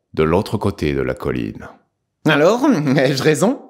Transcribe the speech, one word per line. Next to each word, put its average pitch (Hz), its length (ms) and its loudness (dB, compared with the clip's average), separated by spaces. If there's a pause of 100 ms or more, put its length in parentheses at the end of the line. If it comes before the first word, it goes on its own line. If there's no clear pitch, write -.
(140)
de 78 100 0
l'autre 87 340 0
côté 87 360 -4
de 67 80 -2
la 64 120 -4
colline. « 62 560 -6 (560)
Alors, 185 400 2 (320)
ai-je 135 260 0
raison ? » 156 460 2